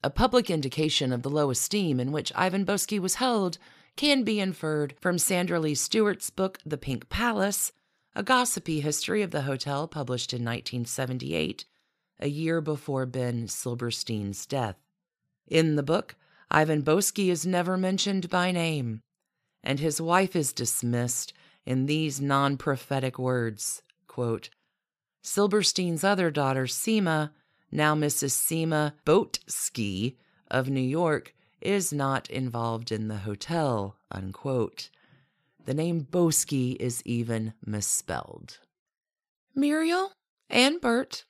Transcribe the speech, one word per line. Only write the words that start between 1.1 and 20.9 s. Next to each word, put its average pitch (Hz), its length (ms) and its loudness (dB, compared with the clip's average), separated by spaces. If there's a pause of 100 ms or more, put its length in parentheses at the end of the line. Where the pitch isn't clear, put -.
of 123 120 -2
the 139 60 -4
low 147 200 2
esteem 156 500 0
in 127 120 -2
which 151 240 -4
Ivan 185 300 0
Boesky 202 340 -2
was 185 160 -2
held 214 420 0 (380)
can 277 280 4
be 214 160 2
inferred 156 600 -2
from 175 160 0
Sandra 175 420 2
Lee 156 140 0
Stewart's - 560 2
book, 190 360 -2
The 151 120 -6
Pink 135 320 -6
Palace, 208 640 0 (420)
a - 80 -4
gossipy 196 600 0
history 151 420 0
of 170 80 -4
the 143 120 -2
hotel 139 440 -2
published 127 460 -4
in 120 100 -4
nineteen 117 420 -4
seventy-eight, 127 800 -4 (540)
a - 80 -4
year 160 340 -2
before 143 460 -4
Ben 120 400 -2
Silberstein's 117 1000 -6
death. 120 300 -2 (720)
In 160 300 4
the 143 60 0
book, 165 320 -2 (340)
Ivan 156 320 4
Boesky 180 480 2
is 170 160 0
never 180 320 0
mentioned 185 520 0
by 180 220 2
name, 151 500 0 (640)
and 139 160 -2
his 151 200 0
wife 180 360 2
is 147 180 0
dismissed 120 800 -2 (320)